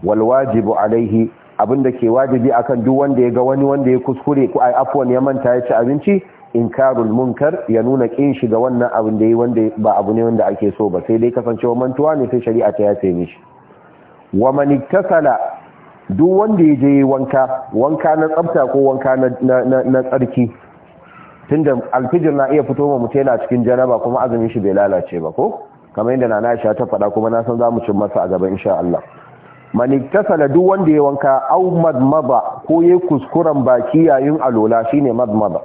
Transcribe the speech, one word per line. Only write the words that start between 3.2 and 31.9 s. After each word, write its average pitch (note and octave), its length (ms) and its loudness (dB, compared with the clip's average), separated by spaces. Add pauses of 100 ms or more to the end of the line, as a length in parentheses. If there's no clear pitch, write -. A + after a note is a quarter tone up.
ya A#2+ 100 4
ga A#2+ 100 0
wani C3+ 220 0
wanda C#3 280 0
ya B2+ 80 2
kuskure C3+ 520 -2
ko - 80 -2
ai B2 160 2
afwan C3+ 340 0
ya B2+ 120 2
manta B2+ 340 0
ya B2 80 0
ci - 100 -2
abinci, D3 480 0 (320)
inkarul A#2 560 0
munkar, B2 640 -2
ya A2+ 100 2
nuna B2 300 0
kin C#3 240 0
shi B2+ 120 -4
ga A2 120 0
wannan A#2+ 340 0
abin A2 260 0
da A2 60 4
yi A2+ 80 4
wanda A2+ 440 0
ba G#2+ 200 2
abu G#2 160 -2
ne A2+ 100 0
wanda A2+ 220 0
ake G2+ 320 -2
so G#2 120 0
ba, F2 180 -4
sai A2+ 100 0
dai A#2 140 0
kasancewa A#2+ 440 -2
mantuwa C3 400 -2
ne C3+ 140 -2
sai B2 140 -2
shari'a A2 320 0
ta G#2 160 -2
yafe G2+ 220 -2
mishi. F2 260 -6 (960)
Wa A#2 160 2
man C#3+ 200 0
iktasala, D#3 680 0 (680)
duk C#3+ 200 2
wanda G3+ 340 2
ya D3+ 120 4
je C#3 280 4
wanka, C3 600 0 (100)
wanka D3+ 420 0
na D#3 140 0
tsafta D#3+ 420 0
ko C3+ 120 0
wanka C3 320 0
na, C3 140 0 (120)
na, B2+ 220 2
na, C3 200 0
na C3 200 0
tsarki, B2 480 -2 (1000)
tunda D3 260 0 (160)
alfijir D3 420 0
na C3+ 180 0
iya D3 120 2
fito C#3 240 -2
ma C#3+ 120 0
mutum A#2+ 180 -4
yana C3+ 200 0
cikin B2 260 -2
janaba B2 360 2
kuma A#2+ 220 -2
azumin A#2 280 -2
shi A#2 100 -6
bai G2 140 -2
lalace F#2+ 460 -2
ba D#2 120 -6
ko? - 360 -6 (280)
Kamar A2+ 180 -2
yadda B2+ 140 0
Nana A2 220 -2
Aisha A2+ 260 -2
ta - 100 -4
faɗa G#2 260 -2
kuma A2 180 -2
na A#2 140 -2
san A#2 140 -4
za A#2 140 0
mu A#2 140 -2
cin G#2+ 100 -4
masa G2+ 280 -2
a F#2 40 -4
gaba F#2 200 -2
insha F#2+ 300 -2
Allah. F2 240 -2 (720)
Man B2 180 0
iktasala, D#3 560 0
duk D#3+ 160 2
wanda F#3+ 280 2
ya D3+ 120 4
wanka, C3+ 460 0
aw F3 220 2
madmada, D3 960 0